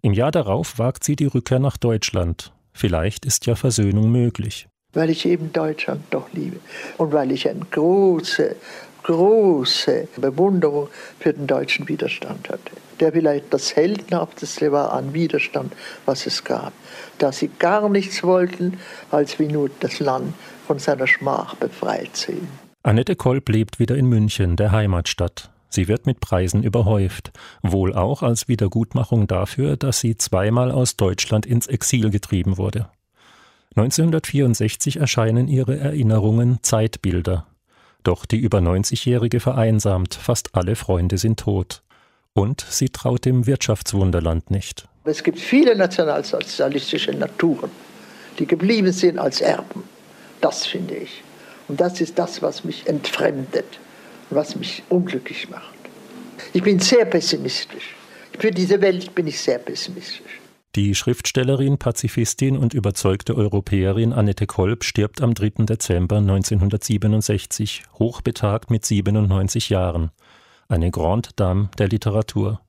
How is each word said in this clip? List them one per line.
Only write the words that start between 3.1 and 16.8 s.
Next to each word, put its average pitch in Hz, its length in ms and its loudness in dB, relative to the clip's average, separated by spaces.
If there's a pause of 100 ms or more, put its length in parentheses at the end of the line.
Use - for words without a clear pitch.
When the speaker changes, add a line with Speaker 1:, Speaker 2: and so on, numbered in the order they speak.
Speaker 1:
ist - 200 -2
ja 120 80 2
Versöhnung 107 560 2
möglich. 120 580 0 (240)
Speaker 2:
Weil 160 160 0
ich 160 160 0
eben 165 300 0
Deutschland 156 560 -4
doch - 240 -6
liebe 156 240 -6 (400)
und 156 160 0
weil 139 180 2
ich 131 160 0
eine - 220 -4
große, 175 880 2 (480)
große 170 1040 4 (100)
Bewunderung 147 680 2 (300)
für 156 140 0
den 147 140 -4
deutschen 139 420 -2
Widerstand - 640 -6
hatte, - 220 -10 (280)
der 156 120 4
vielleicht 151 420 2
das - 200 -2
heldenhafteste 165 960 -2
war 143 200 0
an 135 220 -6
Widerstand, 151 580 -2 (320)
was - 220 -2
es - 180 -6
gab, - 300 -6 (420)